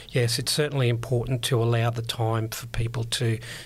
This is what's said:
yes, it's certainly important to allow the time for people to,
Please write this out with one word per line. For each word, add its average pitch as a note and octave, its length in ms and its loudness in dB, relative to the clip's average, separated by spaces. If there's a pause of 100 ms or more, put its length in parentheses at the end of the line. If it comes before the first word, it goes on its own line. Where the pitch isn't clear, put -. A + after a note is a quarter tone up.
yes, A#2+ 300 2
it's B2+ 140 -2
certainly C#3 360 2
important A#2+ 540 0
to A2+ 200 2
allow A#2 280 4
the A#2 120 -2
time A2+ 460 0
for - 200 -10
people A#2 360 -2
to, A2+ 340 0 (280)